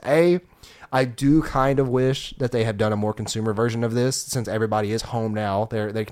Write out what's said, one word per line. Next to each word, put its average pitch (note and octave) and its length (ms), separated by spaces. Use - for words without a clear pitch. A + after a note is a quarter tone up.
A, F3 340
I C3 120
do C#3 360
kind C3+ 380
of C3 100
wish C3 480
that B2+ 140
they A#2 140
had G#2+ 120
done G#2+ 160
a - 20
more G#2+ 180
consumer G#2+ 400
version A#2 300
of A2+ 120
this, B2+ 200
since A#2 320
everybody G#2+ 440
is A2+ 100
home A2+ 320
now. G#2+ 380
They're, G#2+ 200
they're G#2+ 200